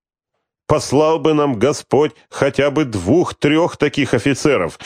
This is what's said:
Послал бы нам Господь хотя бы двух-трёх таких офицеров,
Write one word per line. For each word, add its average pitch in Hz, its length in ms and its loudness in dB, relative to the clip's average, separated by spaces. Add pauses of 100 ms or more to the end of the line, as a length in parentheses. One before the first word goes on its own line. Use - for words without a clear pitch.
(720)
Послал 151 480 2
бы 156 160 0
нам 143 240 0
Господь 139 540 0 (160)
хотя 139 420 0
бы 147 140 0
двух-трёх 143 920 0
таких 147 380 -2
офицеров, 123 720 0